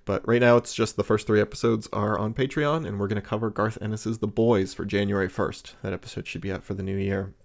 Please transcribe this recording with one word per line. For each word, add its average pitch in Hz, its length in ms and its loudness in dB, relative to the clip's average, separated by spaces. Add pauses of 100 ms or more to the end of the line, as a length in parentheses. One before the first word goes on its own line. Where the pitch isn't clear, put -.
But - 220 -2
right 120 140 4
now, 120 160 8
it's - 180 0
just - 220 -2
the 101 80 0
first 107 220 0
three 107 140 6
episodes 110 520 0
are 107 260 0
on 110 160 -2
Patreon, 147 520 -2
and 101 140 -6
we're 101 80 0
gonna 104 120 -2
cover 110 300 -2
Garth 110 300 -2
Ennis's 107 380 -4
The 104 100 -2
Boys 107 460 4
for 92 100 -6
January 101 440 0
first. - 540 -4
That 98 100 -4
episode - 340 -10
should - 140 -10
be 95 120 -6
out 92 120 -8
for 98 100 -8
the 95 80 -6
new 98 140 -4
year. 98 360 -2 (120)